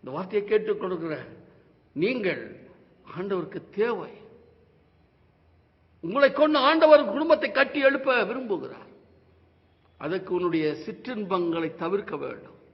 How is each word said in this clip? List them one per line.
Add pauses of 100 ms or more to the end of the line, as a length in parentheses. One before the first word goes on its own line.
இந்த
வார்த்தையை
கேட்டுக்
கொடுக்கிற (800)
நீங்கள் (680)
ஆண்டவருக்கு (120)
தேவை. (1900)
உங்களை
கொண்டு
ஆண்டவர்
குடும்பத்தை
கட்டி
எழுப்ப
விரும்புகிறார். (1080)
அதற்கு
உன்னுடைய (180)
சிற்றின்பங்களை
தவிர்க்க
வேண்டும். (140)